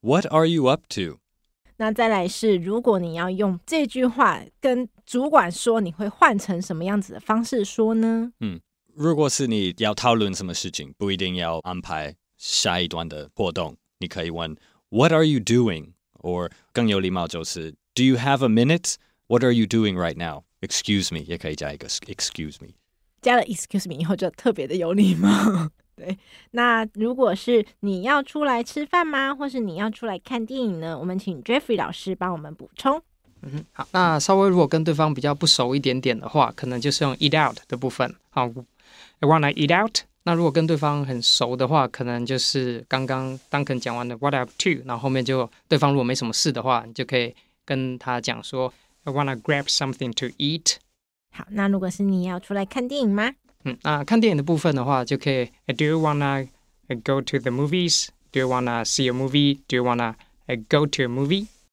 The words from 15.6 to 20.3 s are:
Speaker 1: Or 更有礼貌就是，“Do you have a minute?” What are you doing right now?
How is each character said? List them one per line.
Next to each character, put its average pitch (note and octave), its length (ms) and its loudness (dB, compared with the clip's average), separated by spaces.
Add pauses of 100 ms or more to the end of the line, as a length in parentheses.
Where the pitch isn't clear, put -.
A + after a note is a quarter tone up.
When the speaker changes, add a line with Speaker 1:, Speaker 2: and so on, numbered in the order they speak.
Speaker 1:
Or F2 280 -4 (220)
更 A#2 160 2
有 G2 120 2
礼 F#2 100 0
貌 F2 180 -2
就 E2 160 -8
是， D#2+ 300 -10 (200)
“Do B2 80 0
you C3 140 4
have C3 260 0
a C3 60 2
minute?” B2+ 460 2 (320)
What A#2+ 160 4
are B2+ 100 4
you A2+ 140 4
doing G#2 300 2
right E2+ 200 -2
now? D#2+ 280 -8 (160)